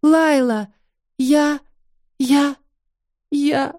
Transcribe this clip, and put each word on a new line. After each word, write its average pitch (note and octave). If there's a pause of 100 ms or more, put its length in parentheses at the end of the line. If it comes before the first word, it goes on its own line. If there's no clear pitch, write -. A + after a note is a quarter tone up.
Лайла, C#4 (500)
я, D4 (580)
я, C#4+ (720)
я... C#4+